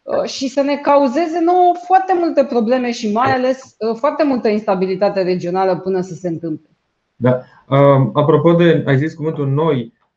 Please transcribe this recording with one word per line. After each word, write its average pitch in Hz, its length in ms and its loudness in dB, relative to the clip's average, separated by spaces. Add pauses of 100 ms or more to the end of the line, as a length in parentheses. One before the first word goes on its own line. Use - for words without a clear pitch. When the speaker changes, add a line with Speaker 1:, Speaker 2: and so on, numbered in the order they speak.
Speaker 1:
uh, - 220 -4
și 254 240 -6
să 277 140 -2
ne 277 140 0
cauzeze 285 680 0
nouă 359 280 4 (120)
foarte 381 340 2
multe 302 240 0
probleme 240 480 -2
și 226 200 -4
mai 254 220 0
ales, 254 440 -4
uh, 220 180 -4
foarte 294 280 -2
multă 247 240 0
instabilitate 190 760 0
regională 180 560 0
până 185 240 -4
să 185 120 -8
se 175 140 -10
întâmple. 160 420 -8 (460)
Speaker 2:
Da. 127 240 0 (280)
Um, 139 460 4
apropo 147 400 2
de, 170 340 2
ai 135 100 2
zis 156 160 -2
cuvântul 147 340 -6
noi, 139 460 -2 (240)